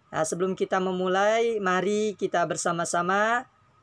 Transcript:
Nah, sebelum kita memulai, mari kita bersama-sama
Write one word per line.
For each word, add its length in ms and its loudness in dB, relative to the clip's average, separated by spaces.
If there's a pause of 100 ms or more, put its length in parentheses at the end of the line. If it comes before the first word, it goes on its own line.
Nah, 180 -4
sebelum 320 -2
kita 240 0
memulai, 800 2
mari 560 0
kita 320 -2
bersama-sama 1040 0 (320)